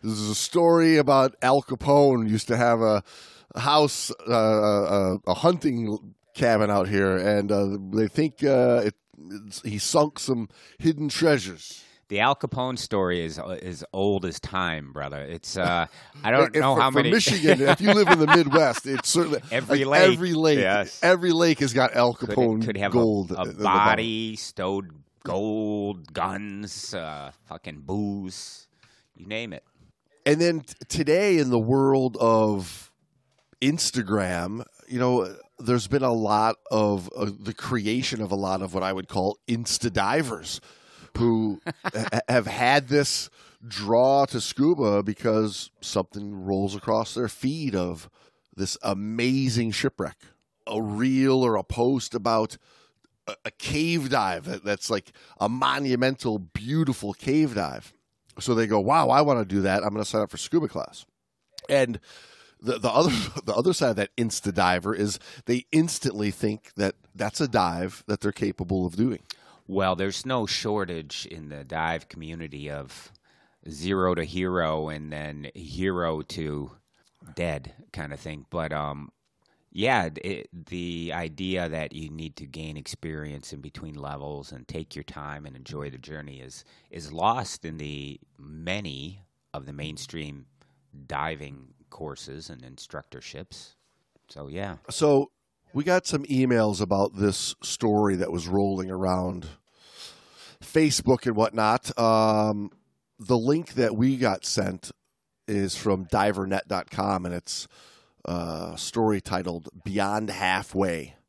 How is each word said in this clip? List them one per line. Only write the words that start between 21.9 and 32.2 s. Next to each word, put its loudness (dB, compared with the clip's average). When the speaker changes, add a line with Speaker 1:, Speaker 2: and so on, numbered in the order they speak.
Speaker 1:
Al 6
Speaker 2:
Could, -6
Speaker 1:
Capone 4
Speaker 2:
could -4
have 0
Speaker 1:
gold 4
Speaker 2:
a, -4
a -4
Speaker 1:
in -6
the -4
Speaker 2:
body, 4
Speaker 1:
bottom. -10
Speaker 2:
stowed -6
gold, -4
guns, -6
uh, -10
fucking -16
booze, -8
you -20
name -8
it. -16
Speaker 1:
And 4
then 2
t-, -20
today 2
in 2
the 4
world 2
of 2